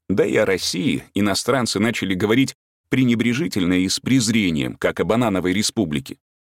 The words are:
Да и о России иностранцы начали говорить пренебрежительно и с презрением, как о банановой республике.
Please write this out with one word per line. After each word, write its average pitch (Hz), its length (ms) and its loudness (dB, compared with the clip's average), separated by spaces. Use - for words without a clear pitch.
Да 120 160 2
и 208 100 0
о 110 100 4
России 98 580 -2
иностранцы 104 680 0
начали 104 340 0
говорить 110 420 0
пренебрежительно 117 840 0
и 92 140 2
с - 120 -4
презрением, 104 760 0
как - 240 -2
о 92 60 2
банановой 95 480 0
республике. 90 640 -2